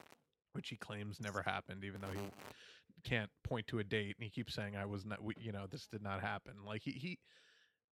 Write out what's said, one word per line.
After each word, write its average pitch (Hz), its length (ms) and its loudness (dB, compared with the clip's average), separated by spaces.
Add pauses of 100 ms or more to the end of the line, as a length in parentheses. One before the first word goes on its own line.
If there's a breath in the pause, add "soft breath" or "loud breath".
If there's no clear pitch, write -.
(520)
which - 160 -4
he - 80 -2
claims 104 460 -4
never 101 200 2
happened, 95 440 2
even 98 160 -2
though 98 100 -2
he 98 180 0 (760 loud breath)
can't 110 280 4 (100)
point 117 260 2
to 117 120 2
a 104 60 4
date, 101 320 4
and 120 80 -4
he 107 40 -4
keeps - 240 0
saying, 104 220 0
"I 98 100 2
was 101 200 0
not, 104 180 -2
we, 107 160 0
you 113 140 -2
know, 98 120 -2
this - 220 -6
did 107 140 -4
not 98 180 2
happen." 101 460 -2
Like, 107 180 0
he, - 80 0
he, 175 280 -4 (800 soft breath)